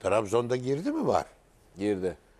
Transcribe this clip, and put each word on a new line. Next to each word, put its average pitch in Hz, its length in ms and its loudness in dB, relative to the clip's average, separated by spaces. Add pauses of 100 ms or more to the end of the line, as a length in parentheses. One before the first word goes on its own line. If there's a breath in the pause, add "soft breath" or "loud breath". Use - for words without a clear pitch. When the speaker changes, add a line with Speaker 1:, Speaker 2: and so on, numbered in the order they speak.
Speaker 1:
Trabzon'da 110 560 2
girdi 139 360 -2
mi 311 140 -2
var? 92 180 4 (540)
Speaker 2:
Girdi. 92 380 -2 (240)